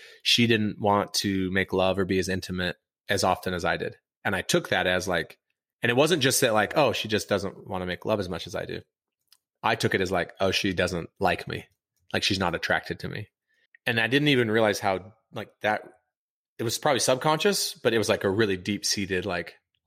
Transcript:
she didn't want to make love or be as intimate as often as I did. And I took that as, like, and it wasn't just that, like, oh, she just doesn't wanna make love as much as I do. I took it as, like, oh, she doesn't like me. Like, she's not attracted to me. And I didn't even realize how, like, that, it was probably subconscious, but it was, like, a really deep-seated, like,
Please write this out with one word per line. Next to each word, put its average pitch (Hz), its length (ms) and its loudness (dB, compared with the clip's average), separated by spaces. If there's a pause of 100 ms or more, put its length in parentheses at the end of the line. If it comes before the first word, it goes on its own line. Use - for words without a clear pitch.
(220)
she - 240 4
didn't 107 320 2
want 101 360 2
to 95 360 0
make 95 220 -2
love 95 260 2
or 98 60 0
be 95 140 0
as 90 100 -2
intimate 90 480 -4 (320)
as 101 160 0
often 92 300 0
as 87 100 -4
I 85 140 0
did. - 180 -8 (260)
And 101 140 -2
I 90 60 -4
took - 260 0
that 92 180 0
as, 92 220 0
like, 85 300 -2 (440)
and 117 80 2
it 120 60 0
wasn't 151 260 4
just 131 200 2
that, 120 100 4
like, 104 240 2
oh, 135 160 4
she - 160 -6
just 107 220 -2
doesn't 95 360 -4
wanna 92 200 -6
make 87 180 -6
love 107 160 0
as 90 80 -6
much 85 180 -8
as 92 80 -10
I 87 120 -6
do. 87 160 -10 (800)
I 113 140 2
took 113 180 0
it 95 80 0
as, 92 100 -2
like, 85 280 -2
oh, 98 100 2
she 95 240 0
doesn't 90 340 -2 (100)
like 90 300 0
me. - 180 -10 (460)
Like, 95 100 -2
she's 95 160 0
not 87 160 -2
attracted 85 460 -2
to 90 80 -10
me. 104 200 -10 (580)
And 117 120 0
I 113 80 2
didn't 143 220 2
even 123 220 4
realize 107 280 4
how, 95 360 -2 (180)
like, 104 160 -10 (140)
that, 104 200 0 (760)
it 117 40 -6
was 113 160 -2
probably 139 220 2
subconscious, 156 720 0
but 113 220 0
it 113 40 4
was, 104 120 2
like, 98 140 0
a 101 60 2
really 98 280 2
deep-seated, 95 640 -2
like, 87 300 -6 (320)